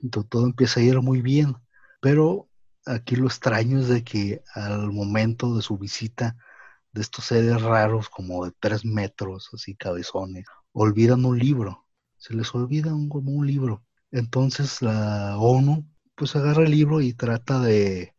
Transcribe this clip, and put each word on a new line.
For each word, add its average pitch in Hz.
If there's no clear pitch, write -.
to-, 107
todo 120
empieza 123
a 120
ir 127
muy 127
bien. 139
Pero 156
aquí 123
lo 127
extraño 120
es 131
de 120
que 104
al 104
momento 110
de 110
su 101
visita 113
de 107
estos -
seres 117
raros 110
como 90
de 87
tres 107
metros, 98
así 104
cabezones, 92
olvidan 113
un 123
libro, 120
se -
les 113
olvida 147
un, 147
como 139
un 143
libro. 135
Entonces 131
la 104
onu, 135
pues, -
agarra 147
el 156
libro 151
y 123
trata 117
de, 101